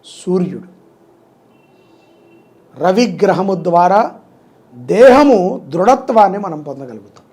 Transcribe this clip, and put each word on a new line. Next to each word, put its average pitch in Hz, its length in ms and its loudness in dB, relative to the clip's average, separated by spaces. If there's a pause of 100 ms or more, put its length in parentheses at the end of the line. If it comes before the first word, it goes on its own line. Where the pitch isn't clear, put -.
సూర్యుడు. - 640 -8 (2000)
రవిగ్రహము 190 760 -2
ద్వారా 180 600 0 (600)
దేహము 233 960 4
దృఢత్వాన్ని 208 720 0
మనం 160 240 -12
పొందగలుగుతాం. 127 720 -18